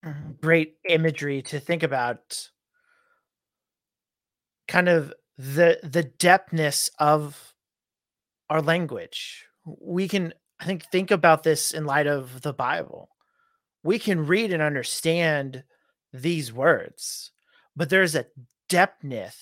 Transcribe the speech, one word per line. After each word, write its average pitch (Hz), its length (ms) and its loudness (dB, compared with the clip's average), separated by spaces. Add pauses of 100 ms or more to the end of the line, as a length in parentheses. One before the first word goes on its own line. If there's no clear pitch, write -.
Mm-hmm. 151 340 -12
Great 160 360 2 (120)
imagery 147 540 0
to 147 160 -10
think 165 240 -4
about 127 680 -4 (2250)
kind 180 200 2
of 160 240 2 (240)
the, 139 460 2
the 165 220 -2
depthness 165 960 2
of 151 560 0 (960)
our 156 140 0
language. 143 840 -4 (180)
We 180 420 -6
can, 175 260 -2 (280)
I - 40 -14
think, 180 280 -6
think 185 180 0
about 160 320 6
this - 300 0
in 156 140 -4
light 143 200 2
of 131 360 -4
the 147 100 -4
Bible. 131 580 -6 (720)
We 202 160 0
can 175 280 0
read 196 260 2
and 160 100 0
understand 147 1000 -2 (480)
these 135 400 -4
words, - 800 -2 (420)
but 147 160 -4
there's 185 240 2
a 147 120 -2 (420)
depthness 143 720 -2